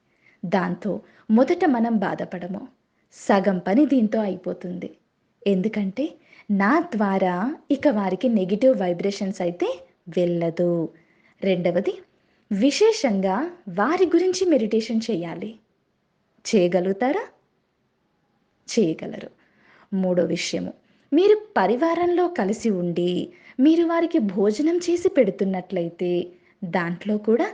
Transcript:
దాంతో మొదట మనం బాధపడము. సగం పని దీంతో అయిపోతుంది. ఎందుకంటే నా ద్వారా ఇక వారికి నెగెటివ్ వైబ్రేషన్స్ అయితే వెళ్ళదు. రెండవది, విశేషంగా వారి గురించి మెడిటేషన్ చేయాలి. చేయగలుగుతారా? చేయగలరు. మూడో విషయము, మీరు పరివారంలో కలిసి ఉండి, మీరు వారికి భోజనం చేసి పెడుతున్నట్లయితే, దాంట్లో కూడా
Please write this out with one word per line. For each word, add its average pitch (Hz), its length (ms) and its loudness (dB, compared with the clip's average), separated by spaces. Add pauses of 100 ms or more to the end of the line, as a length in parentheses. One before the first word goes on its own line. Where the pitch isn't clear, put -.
(460)
దాంతో 180 560 -2 (300)
మొదట 349 340 4
మనం 233 320 2
బాధపడము. 180 720 -6 (460)
సగం 190 460 0
పని 208 260 2
దీంతో 226 340 2
అయిపోతుంది. 180 720 -6 (580)
ఎందుకంటే 202 680 -2 (380)
నా 202 280 4
ద్వారా 196 760 0 (160)
ఇక 285 160 0
వారికి 208 420 0
నెగెటివ్ 208 500 2
వైబ్రేషన్స్ 190 640 -4
అయితే 185 400 -4 (260)
వెళ్ళదు. 170 840 0 (540)
రెండవది, 185 580 0 (500)
విశేషంగా 247 1000 2 (180)
వారి 254 360 2
గురించి 359 400 2
మెడిటేషన్ 220 560 0 (100)
చేయాలి. 170 440 -6 (880)
చేయగలుగుతారా? 196 840 0 (1500)
చేయగలరు. - 500 -2 (640)
మూడో 180 300 2
విషయము, 180 500 -4 (420)
మీరు 415 240 6 (180)
పరివారంలో 330 720 2
కలిసి 226 420 -2
ఉండి, 175 600 -2 (300)
మీరు 320 260 6
వారికి 330 340 0
భోజనం 214 580 0
చేసి 349 320 0
పెడుతున్నట్లయితే, 180 1160 -2 (360)
దాంట్లో 175 540 -4
కూడా 240 360 0